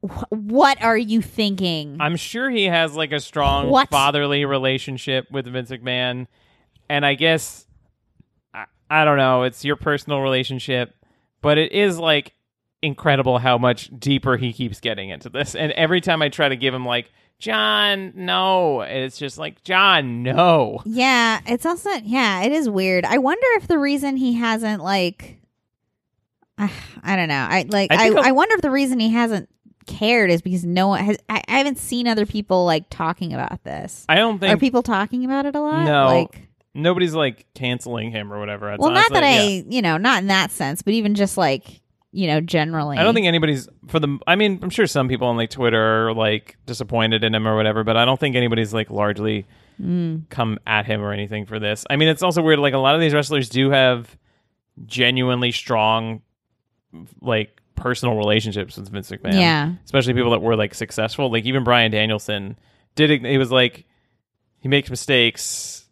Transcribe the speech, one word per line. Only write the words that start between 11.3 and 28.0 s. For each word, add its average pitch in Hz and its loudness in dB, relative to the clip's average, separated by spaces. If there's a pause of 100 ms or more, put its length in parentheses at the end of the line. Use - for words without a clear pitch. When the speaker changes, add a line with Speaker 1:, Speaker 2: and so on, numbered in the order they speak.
Speaker 2:
but 151 4
it - -2
is, 196 2
like, 156 0 (480)
incredible 135 0
how 123 2
much 123 0
deeper 135 0
he 120 -4
keeps 110 -8
getting 101 -6
into 73 -14
this. 139 -6
And 151 -4
every 170 0
time 160 0
I 143 0
try 143 0
to 135 -2
give 127 -2
him, 127 -6
like, 120 -4 (260)
"John, 208 -2
no," 185 0
it's 127 -8
just 139 -10
like, 151 -12
"John, 170 2
no." 151 2
Speaker 1:
Yeah, 233 0
it's 240 -4
also, 349 -4 (140)
yeah, 214 -2
it 226 0
is 302 0
weird. 185 0
I 247 2
wonder 339 0
if 427 0
the 330 2
reason 277 -2
he 254 0
hasn't, 220 -2
like, 190 -2 (560)
<sighs> - -20
I, 208 -2 (340)
I 196 -2
don't 170 0
know. 135 -2
I, 170 0
like, 202 0
Speaker 2:
I 156 6
Speaker 1:
I, - 4 (120)